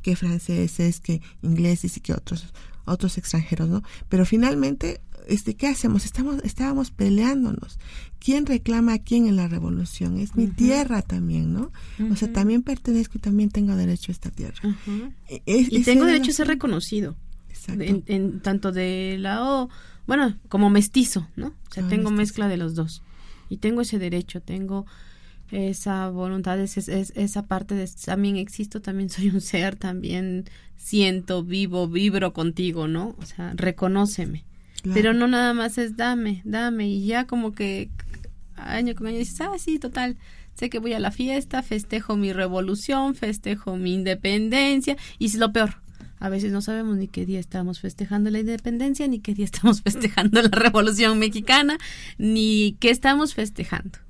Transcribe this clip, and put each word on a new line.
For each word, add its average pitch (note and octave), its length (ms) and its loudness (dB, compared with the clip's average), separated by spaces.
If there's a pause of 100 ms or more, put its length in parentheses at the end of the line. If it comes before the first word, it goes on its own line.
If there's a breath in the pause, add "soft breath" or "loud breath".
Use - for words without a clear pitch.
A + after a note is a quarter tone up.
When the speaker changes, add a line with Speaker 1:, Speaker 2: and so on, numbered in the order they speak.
Speaker 1:
que F3+ 140 2
franceses, F3 840 0
que E3 200 -2 (200 loud breath)
ingleses E3+ 560 2
y - 20 -10
que - 140 -4
otros, - 400 -6 (320 soft breath)
otros F3+ 320 0
extranjeros, D#3+ 500 -2
¿no? G3 160 0 (240 loud breath)
Pero F#3 180 6
finalmente, C4+ 760 2 (260)
este, G#3 300 0
¿qué C4+ 100 0
hacemos? A3+ 380 2
Estamos, C4+ 400 -2
estábamos C4+ 460 0
peleándonos. A3+ 880 2 (380 loud breath)
¿Quién C#4 280 2
reclama A#3 480 2
a G#3+ 60 0
quién A#3 280 4
en G3+ 80 4
la F3+ 140 2
revolución? F3 680 -2
Es G#3 160 -4
mi A#3 100 4
Speaker 2:
Ujú. F#3+ 80 -2
Speaker 1:
tierra B3 480 4
también, E3 520 -2
¿no? A#3 180 -4 (380 loud breath)
O G3+ 60 4
sea, G#3+ 140 0
Speaker 2:
Ujú. A3+ 40 -6
Speaker 1:
también A3 300 4
pertenezco A#3 540 0
y - 40 -6
también G#3 280 2
tengo G3+ 260 0
derecho F3+ 360 0
a - 20 -4
esta - 180 -8
tierra. - 320 -8
Speaker 2:
Ujú. G#3 480 -4 (180)
Speaker 1:
E-, - 160 -10
es, B3 260 4
Speaker 2:
Y A3 100 4
Speaker 1:
esa B3 100 6
Speaker 2:
tengo C4+ 140 8
Speaker 1:
era E4+ 80 8
Speaker 2:
derecho C4 160 4
Speaker 1:
la - 20 2
Speaker 2:
a - 40 0
ser D4+ 100 2
Speaker 1:
forma. C4+ 80 2
Speaker 2:
reconocido. G#3 640 -2 (340)
Speaker 1:
Exacto. F#3 340 -8
Speaker 2:
En, G3 240 2
en G3 320 0
tanto G3 320 0
de F#3 480 -2
lado, B3+ 500 0 (380 loud breath)
bueno, C4 300 2 (100)
como G3+ 220 6
mestizo, G3+ 680 4
¿no? - 120 -6
O - 260 -12
sea, F#3 100 -4
Speaker 1:
Como F3+ 60 0
Speaker 2:
tengo G#3+ 220 2
Speaker 1:
mestizo. G#3 60 2
Speaker 2:
mezcla G#3 300 0
de F#3 100 0
los E3 180 -4
dos. D#3+ 280 -4 (460 soft breath)
Y G3 80 -6
tengo A#3 240 0
ese A3 180 -2
derecho, F3+ 420 -4
tengo F#3+ 440 -6 (680 soft breath)
esa F#3+ 580 -2
voluntad, F#3 500 -2
es, G3 180 -2
es, G3 120 -6
es, F#3+ 260 -2
esa G3+ 300 -2
parte G3+ 300 -4
de F#3 140 -4 (160)
también G3 320 0
existo, G#3 440 -8
también G3 280 -4
soy G3 200 2
un F#3 120 2
ser, F#3+ 340 0
también F#3 720 -4 (300 loud breath)
siento, F#3 680 2
vivo, F3+ 440 0
vibro F#3+ 460 2
contigo, E3 540 -2
¿no? E3+ 320 -4
O - 60 -12
sea, F3+ 300 -10
reconóceme. F#3 880 0 (380 loud breath)
Speaker 1:
Claro. F#3 140 -2
Speaker 2:
Pero A3 180 6
no A#3+ 140 4
nada B3 260 2
más A3+ 240 -2
es A3+ 200 -2
dame, A#3 480 0
dame, A3 440 -2
y G3 180 -2
ya A#3+ 180 0
como A#3 280 -2
que G3 360 -4 (640)
año A#3+ 400 -2
con A3 120 -6
año A3+ 100 -4
dices, B3 240 -6
"Ah, G4 160 -4
sí, D#4 220 -2
total, B3 380 -4 (360 soft breath)
sé B3 160 -6
que A#3 100 -4
voy A3+ 140 -4
a A3 60 -2
la G3+ 120 -2
fiesta, B3+ 520 -2
festejo G#3+ 520 -4
mi G3+ 160 0
revolución, F#3+ 840 0
festejo G#3 600 -4
mi F#3 200 0
independencia", A3 1000 2 (220 loud breath)
y A3+ 80 0
es G#3+ 100 0
lo A3+ 160 4
peor. A3 300 0 (380 loud breath)
A G3 100 -4
veces G3+ 220 0
no G3 100 0
sabemos A3 360 -2
ni F#3+ 100 -2
qué F3+ 180 -6
día F#3 140 -4
estamos F3+ 400 -6
festejando G#3 500 -2
la G#3+ 100 0
independencia, A#3 680 -2
ni B3 120 0
qué G#3 140 -4
día G3+ 120 0
estamos G#3 360 4
<laughs> - 20 -12
festejando G#3 580 4
la A3+ 80 8
Revolución A3 720 6
Mexicana, B3+ 580 4 (400 loud breath)
ni G#3+ 640 4
qué A#3+ 120 6
estamos C#4 420 4
festejando. - 640 -6 (100)